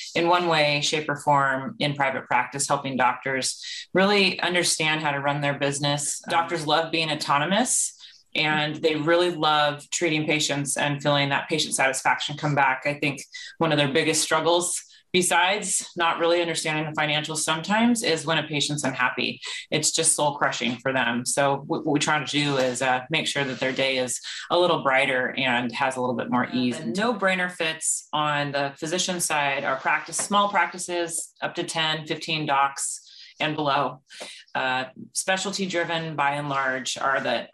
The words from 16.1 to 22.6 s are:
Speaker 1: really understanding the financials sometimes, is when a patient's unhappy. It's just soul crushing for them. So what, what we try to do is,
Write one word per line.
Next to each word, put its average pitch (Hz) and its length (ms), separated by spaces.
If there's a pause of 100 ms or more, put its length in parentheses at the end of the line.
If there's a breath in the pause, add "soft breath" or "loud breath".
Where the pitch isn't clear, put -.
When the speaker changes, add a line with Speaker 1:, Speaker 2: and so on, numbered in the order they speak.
Speaker 1:
really 170 240
understanding 160 420
the 156 160
financials 151 380
sometimes, 208 640
is 147 240
when 160 100
a 151 100
patient's 147 380
unhappy. 123 560 (300 loud breath)
It's 156 200
just 165 240
soul 147 220
crushing 123 400
for 131 160
them. 123 320
So 139 420
what, 160 200
what 151 80
we 151 40
try 151 240
to 123 80
do 143 280
is, 127 240